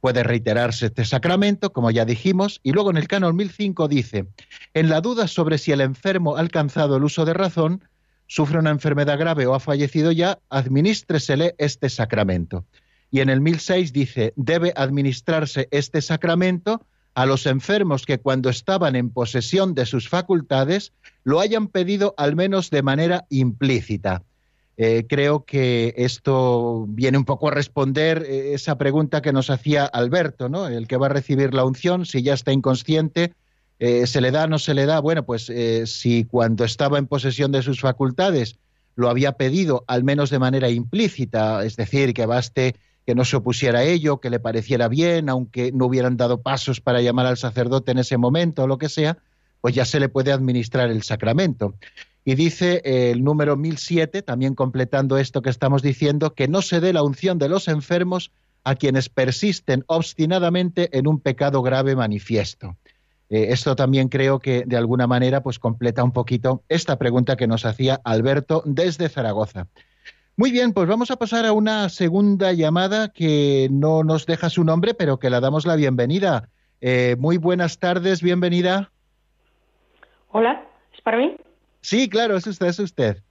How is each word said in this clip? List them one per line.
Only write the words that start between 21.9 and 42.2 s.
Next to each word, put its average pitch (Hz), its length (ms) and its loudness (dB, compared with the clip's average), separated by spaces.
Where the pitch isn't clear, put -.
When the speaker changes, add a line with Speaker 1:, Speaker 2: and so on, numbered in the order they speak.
Speaker 1:
al 147 200 0
menos 190 340 0
de 143 120 2
manera 165 480 0
implícita". 113 920 -2
Eh, 113 300 2
creo 143 380 0
que 123 500 0
esto 123 920 0
viene 127 280 0
un 135 80 2
poco 143 240 -2
a - 20 2
responder, 147 760 0
eh, 135 240 -4
esa 143 240 -2
pregunta 143 460 0
que 147 100 0
nos 135 160 0
hacía 143 380 0
Alberto, 131 640 -2
¿no? 175 180 -4
El 117 180 -6
que 127 120 -2
va 135 80 2
a 139 40 2
recibir 135 440 0
la 131 100 2
unción, 175 400 0
si 135 180 -4
ya 139 120 2
está 135 180 -2
inconsciente, 156 800 0
eh, 120 280 2
¿se 127 140 0
le 127 120 2
da 156 120 2
o 160 40 -2
no 156 100 0
se 143 160 -2
le 139 100 2
da? 156 160 2
Bueno, 156 240 0
pues, 117 240 -6
eh, 113 380 -2
si 117 400 0
cuando 117 380 2
estaba 143 340 0
en 139 80 -2
posesión 139 460 -2
de 135 100 0
sus 131 180 -4
facultades 135 800 0
lo 120 120 2
había 131 240 2
pedido, 139 540 0
al 123 180 0
menos 143 240 0
de 135 120 0
manera 127 280 0
implícita, 117 960 -2
es 110 120 -6
decir, 127 360 0
que 117 140 -2